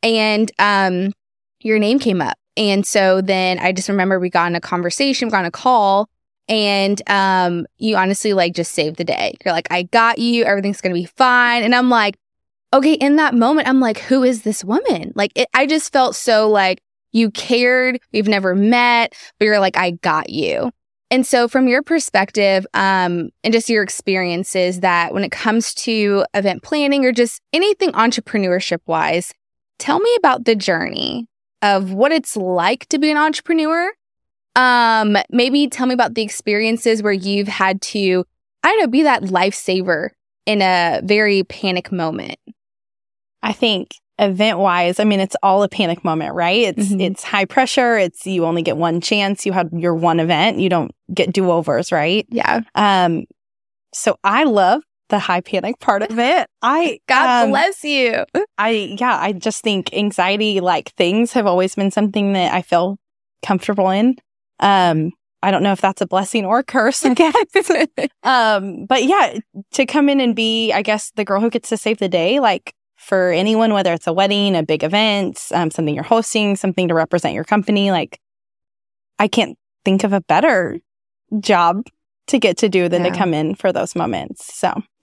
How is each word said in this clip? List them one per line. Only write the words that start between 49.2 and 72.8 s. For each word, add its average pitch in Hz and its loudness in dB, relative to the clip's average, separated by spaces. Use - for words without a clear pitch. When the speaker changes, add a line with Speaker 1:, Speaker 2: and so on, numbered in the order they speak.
Speaker 2:
You 196 0
have 170 0
your 170 0
one 170 2
event. 170 0
You 185 2
don't 170 0
get 180 0
do-overs, 170 0
right? 175 0
Speaker 1:
Yeah. 233 0
Speaker 2:
Um, 185 2
so - -2
I 233 2
love 208 2
the 208 0
high 180 -2
panic 196 -6
part 208 0
of 220 -6
it. 262 0
I, 294 0
Speaker 1:
God 254 2
Speaker 2:
um, 214 2
Speaker 1:
bless 339 -2
you. 262 0
Speaker 2:
I, 214 -2
yeah, 240 0
I 196 -2
just 202 -6
think 196 -2
anxiety-like 190 0
things 208 0
have 220 0
always 185 2
been 196 0
something 202 0
that 180 0
I 180 -2
feel 180 0
comfortable 190 0
in. 226 2
Um, 175 4
I 196 2
don't 185 2
know 196 2
if - -2
that's 190 0
a 190 -2
blessing 196 -2
or 220 2
a 269 -2
curse, 262 0
I 254 4
guess. 320 4
<laughs> 339 0
Um, 214 0
but 247 2
yeah, 277 2
to 269 2
come 285 2
in 277 2
and 240 0
be, 226 0
I 202 0
guess, 214 -4
the 214 -4
girl 196 0
who 226 0
gets - -6
to 220 -2
save 214 -2
the 185 -2
day, 185 2
like, 214 0